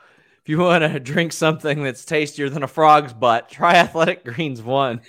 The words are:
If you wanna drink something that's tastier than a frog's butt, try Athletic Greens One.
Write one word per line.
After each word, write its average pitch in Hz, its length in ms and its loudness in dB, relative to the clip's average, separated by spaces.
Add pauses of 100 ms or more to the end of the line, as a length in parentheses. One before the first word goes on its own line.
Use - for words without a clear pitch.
(420)
If - 60 -14
you 151 100 -2
wanna 170 400 2
drink 156 340 -4
something 156 500 -2
that's 135 220 -8
tastier 147 440 -4
than 143 140 -8
a 135 60 -4
frog's 151 440 4
butt, 117 380 0
try 170 240 2
Athletic 170 500 0
Greens 123 380 -8
One. 123 460 -2